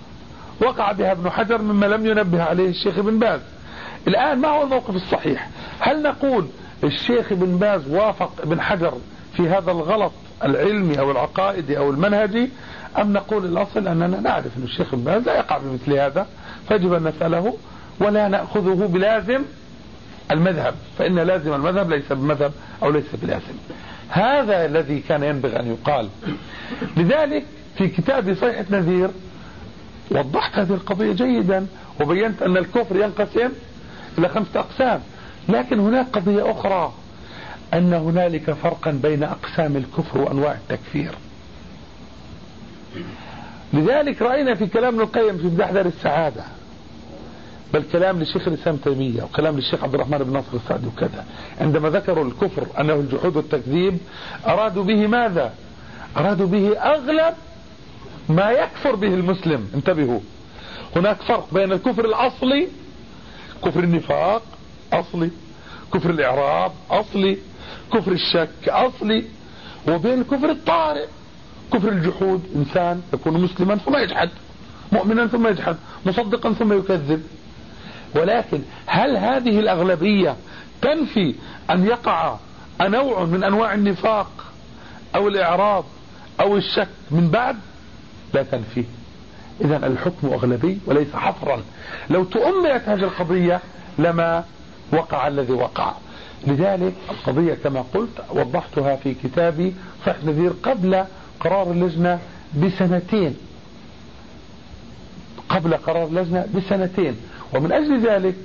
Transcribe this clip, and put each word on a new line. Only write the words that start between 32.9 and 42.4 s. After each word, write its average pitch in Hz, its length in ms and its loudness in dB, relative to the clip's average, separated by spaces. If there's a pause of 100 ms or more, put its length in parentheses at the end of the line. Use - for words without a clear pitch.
ينقسم 208 540 2 (680)
إلى 170 120 4
خمسة - 300 -2
أقسام، 233 420 0 (480)
لكن 233 300 2
هناك 247 340 4
قضية 202 380 2
أخرى، 185 420 0 (800)
أن 175 200 4
هنالك 165 580 2
فرقا 160 400 -2
بين 147 320 2
أقسام 151 540 -2
الكفر 135 440 -2
وأنواع 139 300 2
التكفير. 123 600 -6 (2500)